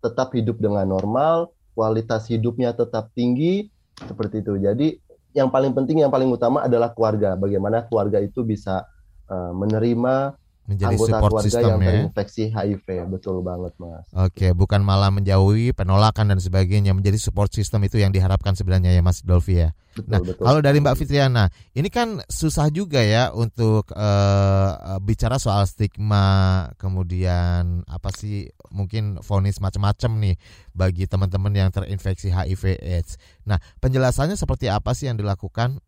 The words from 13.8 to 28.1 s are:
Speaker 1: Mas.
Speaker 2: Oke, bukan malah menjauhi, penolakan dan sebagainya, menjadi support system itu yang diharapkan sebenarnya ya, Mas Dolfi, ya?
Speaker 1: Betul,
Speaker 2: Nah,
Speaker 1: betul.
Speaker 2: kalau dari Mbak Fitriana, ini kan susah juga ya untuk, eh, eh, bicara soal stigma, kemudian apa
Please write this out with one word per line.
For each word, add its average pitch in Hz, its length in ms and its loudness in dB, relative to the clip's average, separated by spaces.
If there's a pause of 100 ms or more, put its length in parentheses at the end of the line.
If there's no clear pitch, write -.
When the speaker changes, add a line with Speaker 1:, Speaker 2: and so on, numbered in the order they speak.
Speaker 1:
Mas. 85 320 -16
Speaker 2:
Oke, 92 400 0
bukan 98 320 2
malah 98 240 2
menjauhi, 98 640 2
penolakan 104 560 2
dan 95 160 0
sebagainya, 95 480 2
menjadi 98 240 2
support 101 400 -2
system 101 320 0
itu - 80 -2
yang 101 160 2
diharapkan 95 400 2
sebenarnya 92 400 2
ya, 90 80 6
Mas 87 240 2
Dolfi, 90 400 2
ya? 80 80 0 (240)
Speaker 1:
Betul, - 160 -6
Speaker 2:
Nah, 104 80 2
Speaker 1:
betul. 92 240 -6
Speaker 2:
kalau 139 160 6
dari 143 240 4
Mbak 131 160 2
Fitriana, 135 480 2 (240)
ini 160 160 -2
kan 226 400 -2
susah 151 400 0
juga 151 320 -2
ya 113 320 2
untuk, 110 640 0
eh, 98 800 4
eh, 98 240 -8
bicara 113 400 -2
soal 101 240 0
stigma, 98 1120 2
kemudian 87 1120 -2
apa 90 240 -8